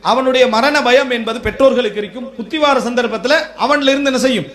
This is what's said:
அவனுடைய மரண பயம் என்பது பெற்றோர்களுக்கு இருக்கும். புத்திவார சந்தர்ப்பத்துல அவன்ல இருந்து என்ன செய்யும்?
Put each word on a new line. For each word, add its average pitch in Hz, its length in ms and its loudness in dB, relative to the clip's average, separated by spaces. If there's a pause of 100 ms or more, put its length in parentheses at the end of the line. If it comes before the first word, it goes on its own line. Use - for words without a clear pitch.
(120)
அவனுடைய 262 320 2 (120)
மரண 277 200 2 (120)
பயம் 262 300 4
என்பது 226 280 -6
பெற்றோர்களுக்கு 226 560 0
இருக்கும். 226 260 -10 (100)
புத்திவார 285 400 0 (100)
சந்தர்ப்பத்துல 240 460 -2 (320)
அவன்ல 277 280 2
இருந்து 285 180 -2
என்ன 254 140 -2
செய்யும்? 233 300 0